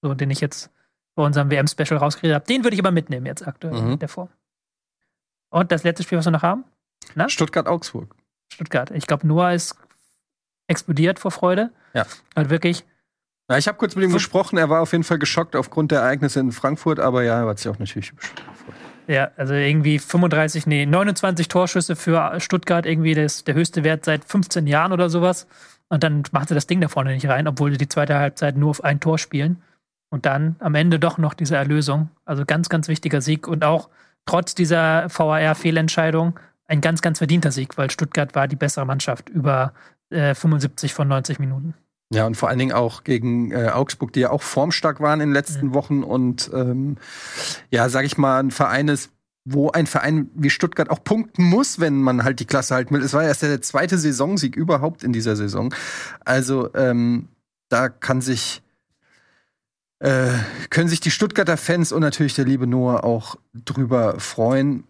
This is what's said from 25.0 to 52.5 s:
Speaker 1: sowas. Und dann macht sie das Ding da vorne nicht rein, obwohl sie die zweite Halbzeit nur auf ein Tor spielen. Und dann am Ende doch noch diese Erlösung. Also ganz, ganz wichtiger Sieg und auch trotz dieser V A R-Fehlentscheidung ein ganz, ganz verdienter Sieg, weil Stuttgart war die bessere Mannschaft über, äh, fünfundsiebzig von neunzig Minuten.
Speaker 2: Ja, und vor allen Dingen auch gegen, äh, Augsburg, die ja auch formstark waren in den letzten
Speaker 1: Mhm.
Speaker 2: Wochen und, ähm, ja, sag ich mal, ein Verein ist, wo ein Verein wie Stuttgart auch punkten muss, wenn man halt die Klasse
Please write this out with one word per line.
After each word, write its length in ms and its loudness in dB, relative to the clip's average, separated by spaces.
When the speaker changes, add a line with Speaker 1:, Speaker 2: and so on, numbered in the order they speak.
Speaker 1:
sowas. 380 0
Und 160 0
dann 200 0
macht 160 -2
sie 60 0
das 120 -2
Ding 140 2
da 80 2
vorne 240 -2
nicht 160 -2
rein, 180 2
obwohl 240 0
sie 60 0
die 100 0
zweite 320 0
Halbzeit 380 -2
nur 140 2
auf 120 -6
ein 160 0
Tor 180 0
spielen. 440 -2
Und 160 -6
dann 340 0
am 160 -2
Ende 240 4
doch 180 2
noch 160 0
diese 220 -2
Erlösung. 540 0
Also 200 -4
ganz, 220 0
ganz 220 -2
wichtiger 320 -2
Sieg 260 -2
und 160 -2
auch 240 2
trotz 300 0
dieser 540 2
V 220 0
A 80 2
R-Fehlentscheidung 1000 2
ein 140 2
ganz, 200 0
ganz 180 0
verdienter 340 2
Sieg, 240 -6
weil 120 0
Stuttgart 460 -4
war 140 2
die 80 -4
bessere 280 -2
Mannschaft 440 -4
über, 440 0
äh, 260 0
fünfundsiebzig 580 0
von 140 0
neunzig 320 -2
Minuten. 340 -4
Speaker 2:
Ja, 160 2
und 100 0
vor 120 0
allen 120 2
Dingen 120 2
auch 320 0
gegen, 480 0
äh, 160 0
Augsburg, 460 -2
die 80 2
ja 80 2
auch 120 0
formstark 600 0
waren 180 2
in 80 2
den 60 4
letzten 340 0
Speaker 1:
Mhm. 60 -2
Speaker 2:
Wochen 300 0
und, 500 0
ähm, 420 -2
ja, 200 2
sag 160 0
ich 120 -4
mal, 220 4
ein 120 0
Verein 360 2
ist, 240 -2
wo 280 0
ein 160 2
Verein 460 0
wie 160 0
Stuttgart 400 -2
auch 140 -2
punkten 400 0
muss, 380 2
wenn 200 2
man 220 2
halt 160 0
die 60 -6
Klasse 300 0